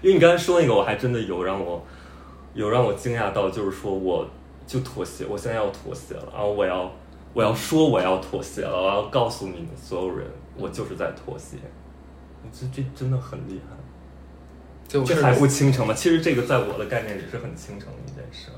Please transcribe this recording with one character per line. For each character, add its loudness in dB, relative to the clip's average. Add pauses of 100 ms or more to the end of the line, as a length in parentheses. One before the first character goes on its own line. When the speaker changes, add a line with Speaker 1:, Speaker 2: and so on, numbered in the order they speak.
Speaker 1:
因 6
为 8
你 6
刚 10
才 6
说 4
那 6
个， 4
我 6
还 0
真 0
的 0
有 -4
让 -2
我， -6 (680)
有 -2
让 4
我 2
惊 -4
讶 -2
到， 0
就 -4
是 -2
说 -6
我 -2 (380)
就 -4
妥 -6
协， -10
我 -6
现 -6
在 -2
要 0
妥 -12
协 -12
了， -12
然 -8
后 0
我 2
要， -2 (400)
我 2
要 4
说 4
我 4
要 2
妥 -6
协 -8
了， -2
我 2
要 2
告 2
诉 -6
你 -8
们 -10
所 -6
有 -4
人， -8 (300)
我 -8
就 -6
是 -10
在 -4
妥 -12
协。 -16 (880)
我 -14
觉 -10
得 -4
这 -6 (100)
真 -4
的 2
很 -8 (100)
厉 -10 (100)
害。 -18 (1120)
Speaker 2:
就 0
是 2
Speaker 1:
这 4
还 8
不 6
倾 6
城 2
吗？ 2
其 2
实 6
这 2
个 2
在 2
我 -2
的 -4
概 -4
念 -8
里 -8
是 -10
很 -10
倾 -14
城 -16
的 -16
一 -14
件 -14
事。 -18